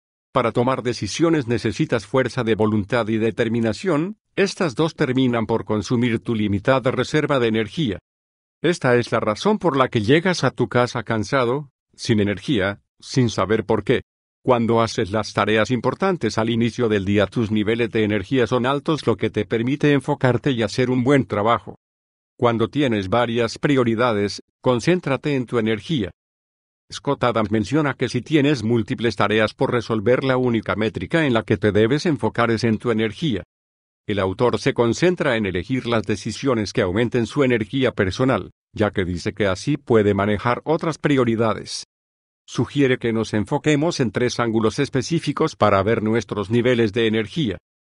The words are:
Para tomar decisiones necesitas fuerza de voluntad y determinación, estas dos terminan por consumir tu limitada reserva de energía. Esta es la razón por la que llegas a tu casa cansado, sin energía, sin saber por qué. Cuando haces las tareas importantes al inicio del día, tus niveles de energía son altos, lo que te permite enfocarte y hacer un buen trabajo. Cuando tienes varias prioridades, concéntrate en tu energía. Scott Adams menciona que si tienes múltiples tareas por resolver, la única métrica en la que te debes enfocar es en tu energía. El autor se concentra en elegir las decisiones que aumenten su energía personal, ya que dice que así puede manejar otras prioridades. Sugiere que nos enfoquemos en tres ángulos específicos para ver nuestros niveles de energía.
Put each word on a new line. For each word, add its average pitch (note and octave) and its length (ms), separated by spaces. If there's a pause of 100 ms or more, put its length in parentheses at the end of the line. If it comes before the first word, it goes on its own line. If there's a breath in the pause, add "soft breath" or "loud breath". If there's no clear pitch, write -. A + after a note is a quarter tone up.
(340)
Para A#2 180
tomar B2 320
decisiones B2 640
necesitas A#2 580
fuerza B2+ 380
de A2 120
voluntad G#2+ 520
y A2 100
determinación, A2+ 1000 (180)
estas F3+ 400
dos D#3 200
terminan B2+ 500
por A2 180
consumir A2+ 560
tu A#2+ 160
limitada A2 560
reserva C#3+ 480
de A#2+ 80
energía. A2 520 (600)
Esta C#3 360
es A#2 140
la A#2 80
razón G#2+ 380
por C#3 200
la B2+ 120
que A#2 120
llegas D#3 420
a C3 80
tu B2 160
casa B2 360
cansado, B2 640 (260)
sin A2+ 240
energía, G2+ 640 (180)
sin B2 300
saber G#2 360
por G#2+ 180
qué. A#2+ 180 (440)
Cuando A#2 360
haces A2 300
las G#2+ 220
tareas G#2+ 380
importantes B2+ 640
al A2+ 120
inicio A#2 400
del G2+ 160
día, G2+ 220
tus A2+ 220
niveles A2 420
de A2 120
energía G#2+ 420
son A#2+ 200
altos, C#3+ 420
lo A2+ 80
que A2 140
te G#2+ 160
permite C3+ 480
enfocarte C3+ 580
y A2+ 120
hacer B2 260
un B2+ 140
buen C3 220
trabajo. A2 520 (580)
Cuando A2+ 320
tienes A#2 400
varias A#2 500
prioridades, A#2 840 (180)
concéntrate C#3 760
en B2+ 100
tu A#2+ 140
energía. A2 520 (800)
Scott - 320
Adams A2 280
menciona B2 420
que A#2+ 160
si B2 120
tienes C#3+ 420
múltiples A2+ 520
tareas G#2+ 380
por C3 180
resolver, A#2+ 540
la C3 100
única A#2+ 400
métrica G#2+ 500
en C3 80
la A2 100
que A2+ 120
te G#2 160
debes A2+ 340
enfocar A#2 460
es A2+ 140
en A2 140
tu A#2+ 120
energía. A2 520 (640)
El G2+ 140
autor G2+ 400
se C3+ 140
concentra C3 640
en G#2+ 80
elegir G2 420
las A2+ 160
decisiones A2 680
que B2 80
aumenten A2 460
su C#3+ 180
energía A#2+ 480
personal, A2 580 (220)
ya G#2 180
que G2 140
dice F2+ 280
que G#2 140
así C#3 300
puede G#2 360
manejar G#2 520
otras D#3+ 320
prioridades. A2+ 880 (600)
Sugiere C3 520
que A#2 160
nos A2 200
enfoquemos C#3+ 680
en A2+ 100
tres A#2+ 300
ángulos A2 360
específicos D3 800
para G2+ 260
ver G#2+ 220
nuestros G#2 480
niveles A#2 400
de A2+ 160
energía. A2 500 (360)